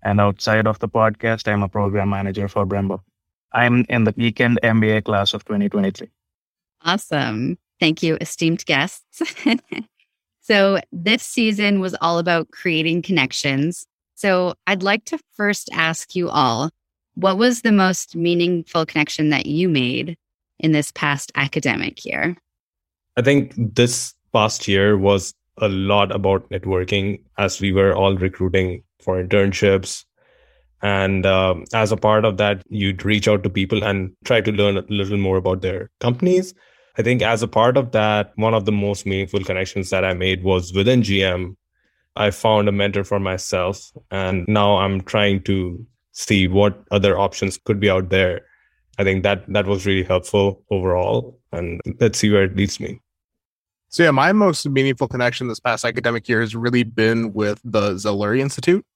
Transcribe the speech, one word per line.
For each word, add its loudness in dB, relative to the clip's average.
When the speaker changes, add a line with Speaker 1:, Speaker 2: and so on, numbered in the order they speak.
Speaker 1:
And 2
outside 0
of -2
the -6
podcast, 0
I'm 0
a -2
program -2
manager -4
for -2
Brembo. -4
I'm 2
in 2
the 0
Weekend 0
M 4
B 4
A 2
class -2
of -8
twenty -2
twenty-three. -2
Speaker 2:
Awesome. -4
Thank 0
you, 0
esteemed -2
guests. -4
<laughs> 4
So 2
this -2
season 0
was -4
all 0
about 0
creating -2
connections. -2
So 0
I'd -2
like -2
to -8
first -4
ask -4
you -2
all, 0
what 0
was 2
the 2
most 0
meaningful 0
connection -2
that -2
you 0
made -2
in 0
this 0
past -4
academic -4
year? -4
Speaker 3:
I 0
think 2
this -2
past 0
year 4
was 2
a 0
lot 0
about 0
networking -2
as -2
we 0
were 4
all 2
recruiting -2
for -4
internships. 2
And, 0
um, 2
as 2
a 0
part 2
of 0
that, 0
you'd -4
reach 0
out 2
to 0
people -2
and -4
try 2
to -2
learn 2
a -6
little -2
more 0
about -2
their -6
companies. 0
I -2
think 2
as 2
a -4
part 4
of 0
that, 0
one 2
of 0
the 0
most -2
meaningful -4
connections -4
that 0
I 0
made -2
was 0
within 4
G 2
M. -4
I 2
found 2
a 0
mentor -2
for -2
myself, -4
and -2
now 4
I'm 0
trying 0
to -4
see 2
what 2
other 2
options -2
could -2
be 4
out 0
there. 0
I -2
think 0
that, 0
that 0
was -2
really 0
helpful 0
overall, -2
and -8
let's 0
see 2
where 4
it -4
leads -2
me. -10
Speaker 4:
So 2
yeah, 6
my 4
most 2
meaningful 0
connection -2
this -8
past -4
academic -2
year 2
has -4
really 0
been 0
with -2
the 0
Zelluri -2
Institute. 0